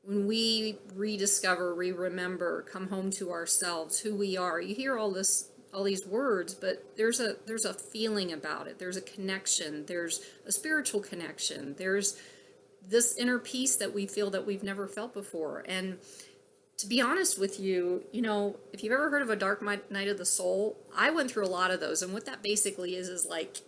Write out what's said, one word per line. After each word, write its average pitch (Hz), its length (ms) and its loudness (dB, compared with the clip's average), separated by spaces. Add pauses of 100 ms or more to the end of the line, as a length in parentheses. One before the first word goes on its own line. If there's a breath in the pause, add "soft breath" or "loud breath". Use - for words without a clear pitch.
when 202 220 2
we 220 520 2 (180)
rediscover, 190 800 2
re-remember, 180 840 -2
come 190 260 -8
home 190 240 -2
to 185 200 -4
ourselves, 165 680 0
who 214 160 -2
we 196 220 2
are. 175 240 0
You 190 120 -4
hear 262 240 0
all 214 140 2
this, - 380 0 (240)
all 196 100 -2
these 190 220 0
words, 196 480 0
but - 420 -4
there's 226 240 4
a, 226 160 0 (100)
there's 220 200 -2
a 175 80 0
feeling 214 580 -2
about 151 360 -6
it. - 120 -14
There's 185 180 -6
a 185 40 -4
connection. 190 840 -2
There's 170 360 -4 (240 loud breath)
a 208 60 -2
spiritual 294 500 0
connection. 151 760 -6
There's 196 400 0 (720 loud breath)
this 226 300 6
inner 247 220 2
peace 262 380 0
that 202 160 0
we 202 120 0
feel 202 240 0
that 190 160 -2
we've 202 180 -2
never 196 240 -4
felt 214 260 -8
before. 160 540 -6
And 185 300 -2 (840 loud breath)
to 208 80 -4
be 240 120 4
honest 285 400 4
with 196 200 0
you, 180 520 2
you 220 100 -2
know, 202 360 2 (160)
if 208 100 -10
you've 214 80 0
ever 285 180 4
heard 285 120 4
of 247 80 0
a 214 80 4
dark 202 240 2
mi-, 202 160 0 (120)
night 196 200 -2
of 202 80 0
the 180 80 -4
soul, 190 500 2 (180)
I 240 180 6
went 285 200 2
through 208 140 2
a - 20 2
lot 180 240 4
of 185 80 2
those. 156 220 0
And 185 120 -2
what 233 120 -6
that 262 180 -10
basically 196 520 0
is, 180 120 -6
is 180 180 -2
like 165 420 -4